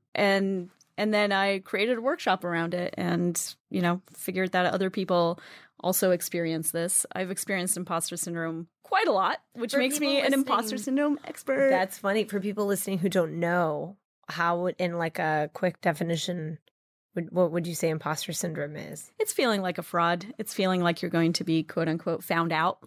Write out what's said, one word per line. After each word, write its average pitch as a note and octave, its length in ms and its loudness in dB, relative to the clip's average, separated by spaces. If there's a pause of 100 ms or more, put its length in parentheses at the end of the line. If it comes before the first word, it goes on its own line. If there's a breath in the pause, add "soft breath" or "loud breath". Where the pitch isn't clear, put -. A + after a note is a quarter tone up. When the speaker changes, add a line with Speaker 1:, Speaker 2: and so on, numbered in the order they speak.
(140)
Speaker 1:
and, G3 560 2 (260)
and G#3+ 160 0
then G#3 180 4
I G3 280 2
created A3 400 0
a - 20 -6
workshop A#3 420 0
around E3+ 300 -2
it F3+ 240 -4
and, F3 420 0 (300)
you F#3 140 0
know, F3 180 2 (160)
figured F#3 360 -2
that F3+ 200 2
other F#3+ 160 2
people F3 500 2 (400 loud breath)
also F#3+ 320 2
experience E3 600 0
this. E3+ 420 0
I've F#3 180 -4
experienced F#3 460 -2
imposter F3 400 -4
syndrome E3 520 -6 (140)
quite G#4+ 240 0
a D#4 60 4
lot, F#3+ 300 2 (100)
which A#3 200 -6
Speaker 2:
For C#4 60 2
Speaker 1:
makes C4+ 220 0
me C#4 140 2
Speaker 2:
people C#4 140 2
Speaker 1:
an C#4 40 4
imposter A3 440 0
Speaker 2:
listening, B3+ 200 -2
Speaker 1:
syndrome D4 300 2
expert. C4+ 420 0
Speaker 2:
That's F#3 300 2
funny. G#3 260 2
For G3+ 160 -4
people G3+ 240 -2
listening G3 340 0
who F3+ 120 2
don't E3+ 300 0
know, E3+ 580 0 (280)
how E3+ 360 0
would, F3+ 160 0
in, F3 180 0
like, E3 220 -2
a D#3 340 2
quick - 300 -2
definition, E3 760 -2 (580)
would, E3+ 140 -6
what F3 220 2
would E3+ 140 0
you E3+ 80 -6
say E3 160 0
imposter D#3 420 -4
syndrome D3+ 440 -6
is? D3+ 420 -14
Speaker 1:
It's G#4+ 140 -2
feeling A3 300 2
like F3+ 160 -2
a F#3 40 -6
fraud. E3+ 440 0 (120)
It's - 160 -8
feeling F#3 280 2
like E3+ 200 2
you're E3+ 100 -2
going E3 220 4
to - 100 -2
be, D#3+ 200 2
quote E3 240 -2
unquote, E3 360 -2
found E3 280 0
out, D#3+ 340 0